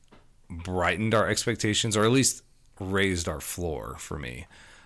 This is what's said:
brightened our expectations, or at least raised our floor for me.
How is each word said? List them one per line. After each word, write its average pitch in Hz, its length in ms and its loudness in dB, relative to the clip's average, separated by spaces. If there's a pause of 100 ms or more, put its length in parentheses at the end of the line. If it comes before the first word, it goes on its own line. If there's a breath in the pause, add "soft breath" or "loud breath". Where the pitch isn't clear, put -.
(500)
brightened 90 640 0
our 101 160 4
expectations, 107 680 0
or 104 80 4
at 113 80 6
least - 320 2 (360)
raised 95 500 0
our 76 100 -4
floor 67 600 -6
for - 200 -10
me. 64 280 -10 (380 loud breath)